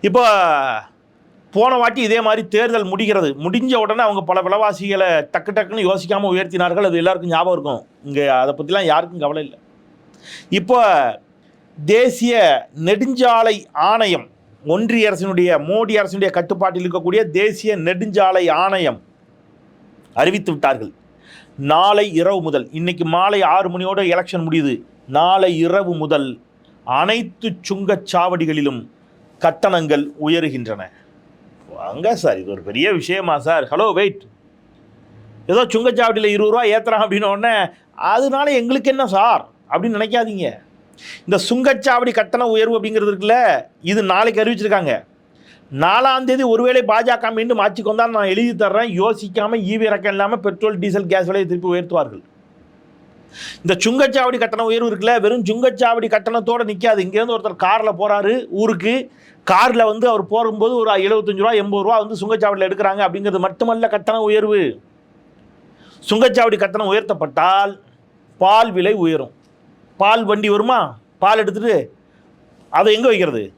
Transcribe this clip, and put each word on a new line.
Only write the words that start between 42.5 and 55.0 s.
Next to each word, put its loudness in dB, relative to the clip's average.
உயர்வு 0
அப்படிங்கிறது -2
இருக்குல்ல, 0
இது 0
நாளைக்கு 2
அறிவிச்சிருக்காங்க. 0
நாலாம் 2
தேதி 0
ஒருவேளை 2
பாஜக 0
மீண்டும் 0
ஆட்சிக்கு -2
வந்தால் 0
நான் 0
எழுதி 0
தர்றேன், 0
யோசிக்காம -2
ஈவி -2
இறக்கம் -2
இல்லாம -2
பெட்ரோல், -2
டீசல், -2
கேஸ் 0
விலையை -2
திருப்பி -4
உயர்த்துவார்கள். -4
இந்த 0
சுங்கச்சாவடி 2
கட்டண -2
உயர்வு 0
இருக்குல்ல, 0